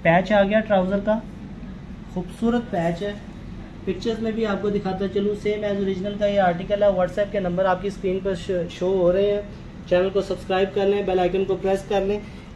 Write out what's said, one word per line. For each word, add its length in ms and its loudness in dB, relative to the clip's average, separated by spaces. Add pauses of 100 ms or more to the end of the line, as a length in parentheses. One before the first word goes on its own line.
patch 280 6
आ 100 8
गया 180 2
trouser 400 2
का, 220 0 (920)
खूबसूरत 580 -2
patch 300 0
है। 240 -8 (600)
Pictures 320 -2
में 140 -2
भी 100 0
आपको 260 0
दिखाता 380 -2
चलूँ, 280 0
same 300 -2
as 160 0
original 380 -2
का 60 2
ये 120 2
article 460 2
है। 60 6
WhatsApp 420 0
के 80 0
number 260 0
आपकी 240 0
screen 300 -2
पर 160 -2
श-, 340 -2
शो 180 -2
हो 220 4
रहे 200 4
हैं। 580 -6
Channel 220 4
को 120 2
subscribe 520 0
कर 120 2
लें, 200 2
bell 140 2
icon 240 2
को 120 0
press 320 0
कर 160 2
लें। 160 0 (360)